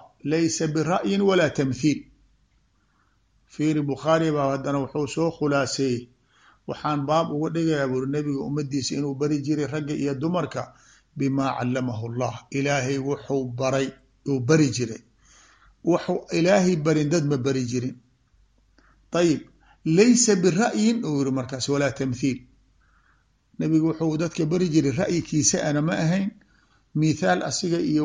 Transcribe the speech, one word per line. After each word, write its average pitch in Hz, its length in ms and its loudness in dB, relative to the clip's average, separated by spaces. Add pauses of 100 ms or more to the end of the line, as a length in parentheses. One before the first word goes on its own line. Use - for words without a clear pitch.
(240)
laysa 160 440 0
bira'yin 175 540 0
wala 185 280 4
tamthiil." 135 500 0 (1500)
Fiiri, 151 300 0
Bukhaari 156 500 0
baa 143 180 0
haddana 139 280 -2
wuxuu 139 280 -4
soo 160 240 -2
khulaaseeyey, 135 720 0 (680)
"Waxaan 147 380 -4
baab 160 260 2
uga 151 180 -2
dhigayaa," 156 380 0
buuri, 131 220 -2
"nabiga 147 340 -2
ummaddiisa 139 500 -4
inuu 143 200 -4
bari 147 260 0
jiray 147 260 -2
ragga 147 280 -6
iyo 139 200 -2
dumarka 147 480 -2 (540)
bimaa 135 400 0
callamahu 123 500 -4
Allah." 120 280 -4 (160)
Ilaahay 139 480 -2
wuxuu 139 460 -4 (100)
baray, 131 320 0 (400)
uu 139 140 0
bari 151 300 4
jiray. 113 300 -6 (840)
Wuxuu 175 340 0 (140)
Ilaahay 180 440 4
barin 151 320 2
dad 156 160 2
ma 143 120 2
bari 131 280 0
jirin. 123 320 -4 (1160)
Tayib, 165 280 4 (460)
"Laysa 208 500 6
bira'yin," 214 680 2
uu 151 140 -2
yiri 135 140 0
markaas, 127 360 -4
"walaa 139 240 0
tamthiil." 131 460 -4 (1200)
Nabigu 160 300 2
wuxuu 156 300 0
dadka 170 280 -2
bari 180 220 2
jiray 147 240 2
ra'yikiisa 160 720 0
ana 147 180 0
ma 175 120 0
ahayn. 190 360 0 (640)
Mithaal 156 480 2
asiga 170 380 -2
iyo 151 240 0